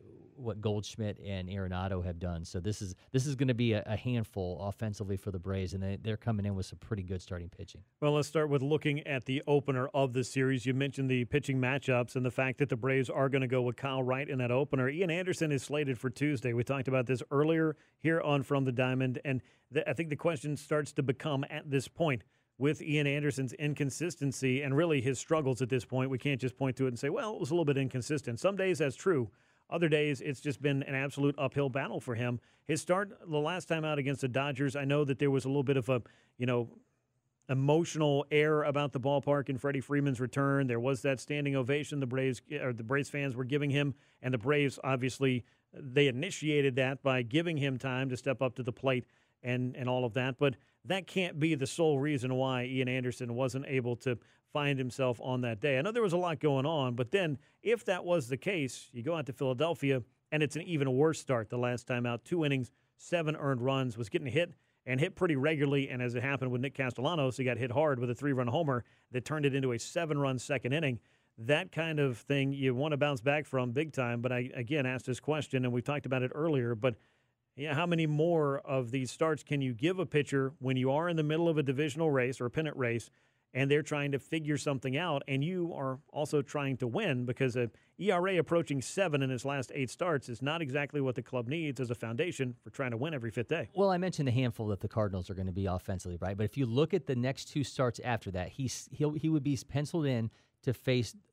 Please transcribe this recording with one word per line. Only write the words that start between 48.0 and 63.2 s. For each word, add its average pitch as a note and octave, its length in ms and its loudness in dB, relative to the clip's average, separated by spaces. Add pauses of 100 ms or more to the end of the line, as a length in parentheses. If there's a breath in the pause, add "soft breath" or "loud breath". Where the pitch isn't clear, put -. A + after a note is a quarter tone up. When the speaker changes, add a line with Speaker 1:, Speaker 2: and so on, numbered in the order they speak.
Speaker 2:
to B2+ 80 -2
step C3 240 -2
up B2+ 140 0
to C3 80 -6
the B2 80 -2
plate B2+ 340 0 (360 soft breath)
and, B2 340 -2
and B2+ 140 -2
all B2+ 160 2
of A2 80 -2
that. B2+ 240 -2
But C#3 180 4 (300 soft breath)
that F3+ 220 -2
can't F3 320 -2
be D#3+ 160 2
the C3 120 -2
sole D#3 320 2
reason C3 360 0
why C3 300 0
Ian C3 220 0
Anderson B2 460 -2
wasn't C3 340 -2
able B2 300 0
to B2 200 -2 (360 soft breath)
find C#3+ 240 2
himself B2+ 440 0
on B2+ 200 -2
that A#2 180 -2
day. C#3 180 2
I C3 40 2
know G3+ 100 0
there A#3 120 2
was F3+ 100 2
a F3 40 2
lot F3 220 0
going C3+ 260 2
on, C#3+ 280 0
but A#2+ 180 -2
then E3 280 2 (240 soft breath)
if A3 220 2
that F3+ 200 0
was E3+ 240 2
the C3 80 -2
case, D#3+ 560 -2
you A#2+ 80 -8
go D#3 140 -2
out D3+ 100 -4
to C3+ 80 -8
Philadelphia, C3+ 680 2 (280)
and D3+ 120 2
it's D3 120 -2
an D3+ 60 -4
even C#3 340 0
worse D3+ 240 4
start A#2 300 -2
the A#2+ 80 -4
last B2 300 -2
time A#2+ 180 0
out. A#2+ 180 -2
Two E3+ 220 0
innings, C3+ 260 0 (240)
seven D#3 400 0